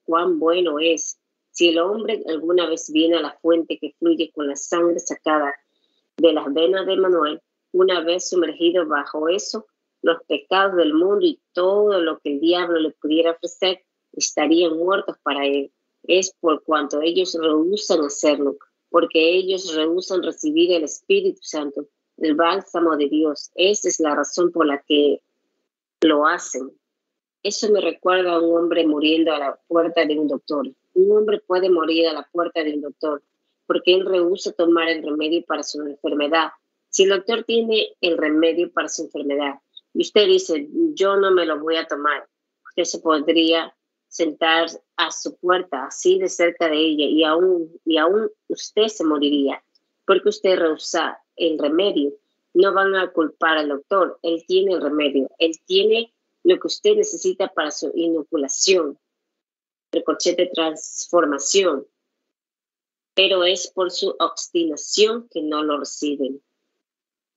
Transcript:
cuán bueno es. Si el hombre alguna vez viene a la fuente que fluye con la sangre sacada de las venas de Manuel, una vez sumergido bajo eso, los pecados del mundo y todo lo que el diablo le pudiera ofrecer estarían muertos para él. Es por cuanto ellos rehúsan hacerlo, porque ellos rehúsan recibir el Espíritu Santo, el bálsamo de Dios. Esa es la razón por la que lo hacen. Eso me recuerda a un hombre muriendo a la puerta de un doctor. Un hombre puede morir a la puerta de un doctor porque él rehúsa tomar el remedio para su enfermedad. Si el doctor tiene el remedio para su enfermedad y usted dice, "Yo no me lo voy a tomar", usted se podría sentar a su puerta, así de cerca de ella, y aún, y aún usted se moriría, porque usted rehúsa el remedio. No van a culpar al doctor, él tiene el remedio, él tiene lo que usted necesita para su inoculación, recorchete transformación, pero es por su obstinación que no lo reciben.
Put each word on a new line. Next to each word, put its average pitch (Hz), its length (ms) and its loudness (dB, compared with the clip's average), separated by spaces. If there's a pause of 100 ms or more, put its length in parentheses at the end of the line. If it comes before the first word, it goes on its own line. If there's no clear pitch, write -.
cuán 170 340 0
bueno 160 400 0
es. 160 400 -2 (340)
Si 170 180 2
el 165 80 0
hombre 208 500 -2
alguna 165 400 0
vez 160 240 -6
viene 165 240 4
a 156 60 -2
la 143 180 -8
fuente 165 380 0
que 147 200 -12
fluye 165 320 0
con 147 160 -6
la 139 100 -4
sangre 170 420 0
sacada 147 560 -2 (680)
de 160 120 6
las 143 200 -2
venas 180 320 0
de 190 120 -2
Manuel, 170 440 0 (300)
una 185 300 2
vez 175 280 -2
sumergido 170 600 0
bajo 151 400 -2
eso, 202 400 -4 (340)
los 165 220 0
pecados 190 500 0
del 160 180 2
mundo 185 320 2
y 160 160 0 (120)
todo 196 480 2
lo 160 180 -2
que 147 140 -6
el 143 80 -4
diablo 170 400 0
le 156 100 0
pudiera 160 400 0
ofrecer 180 540 -6 (280)
estarían 160 640 0
muertos 185 460 -2
para 143 240 -2
él. 139 240 -2 (320)
Es 185 380 0
por 156 240 0
cuanto 147 380 -2
ellos 175 380 -2
rehúsan 160 640 0
hacerlo, 139 540 -2 (320)
porque 165 400 2
ellos 185 460 -2
rehúsan 175 480 -2
recibir 160 480 0
el 170 100 0
Espíritu 190 580 -2
Santo, 147 460 -8 (300)
el 156 180 0
bálsamo 170 600 0
de 143 120 0
Dios. 151 460 -2
Esa 190 340 0
es - 120 -2
la 147 160 0
razón 170 340 -2
por 160 160 0
la 143 160 -2
que 147 400 2 (800)
lo 151 260 4
hacen. 139 460 -4 (720)
Eso 208 260 -2
me 202 100 4
recuerda 180 520 0
a 170 80 0
un 170 160 2
hombre 170 280 2
muriendo 156 480 2
a 147 60 0
la 139 180 -4 (120)
puerta 165 360 2
de 151 140 0
un 151 80 0
doctor. 143 400 -4 (280)
Un 202 220 6
hombre 214 300 2
puede 185 240 0
morir 165 380 2
a 156 40 -2
la 147 200 -10
puerta 170 320 -2
de 151 100 -2
un 147 60 -6
doctor 147 420 -6 (440)
porque 180 260 2
él 185 140 2
rehúsa 185 460 0
tomar 170 360 2
el 160 140 -2
remedio 156 420 -2
para 147 180 -4
su 147 200 -10
enfermedad. 147 720 -2 (360)
Si - 140 0
el 190 80 4
doctor 226 340 -2
tiene 226 440 0 (120)
el 170 160 0
remedio 160 560 0
para 151 160 -2
su - 140 -10
enfermedad 143 540 -6 (360)
y - 80 -2
usted 208 240 2
dice, 180 440 2 (260)
"Yo 196 220 0
no 196 160 2
me 180 120 4
lo 151 160 -2
voy 160 160 -2
a 156 100 -4
tomar", 147 400 -4 (400)
usted - 180 -4
se 170 160 -6
podría 165 760 2 (320)
sentar 165 600 0 (260)
a 165 140 -2
su - 260 -10
puerta, 180 480 -2
así 180 340 2
de 185 120 -2
cerca 170 400 0
de 151 80 0
ella, 151 260 2
y 156 200 2
aún, 165 600 2
y 160 140 2
aún 202 320 0 (180)
usted - 400 -2
se 180 160 -6
moriría, 143 580 0 (440)
porque 196 240 4
usted 190 280 2
rehúsa 160 640 -4 (140)
el 160 220 0
remedio. 147 560 0 (400)
No 185 180 6
van 196 220 2
a 185 180 -2
culpar 160 460 0
al 151 100 -2
doctor, 160 540 0
él 165 240 -4
tiene 190 260 2
el 160 80 0
remedio, 143 480 0 (100)
él 165 140 2 (140)
tiene 214 480 2 (280)
lo 175 160 4
que 165 100 -6
usted 214 280 2
necesita 185 520 -2
para 151 220 -4
su 147 240 -8
inoculación, 160 1040 0 (960)
recorchete 170 600 -2
transformación, 160 1300 -2 (1300)
pero 190 280 2
es 180 240 -2
por 185 240 -4
su - 300 -6
obstinación 175 1120 -2
que 160 100 -6
no 151 220 -2
lo 147 160 -2
reciben. 139 600 -6 (960)